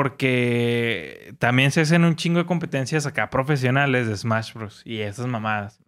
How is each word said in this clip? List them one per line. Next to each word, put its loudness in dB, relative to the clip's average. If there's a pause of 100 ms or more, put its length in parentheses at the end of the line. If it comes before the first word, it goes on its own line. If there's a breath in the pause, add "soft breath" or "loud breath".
(120)
Porque -2
también 4
se 2
hacen 4
un 2
chingo 0
de 0
competencias -2
acá -2
profesionales 2
de -2
Smash -2
Bros. -14
y -8
esas -8
mamadas. -6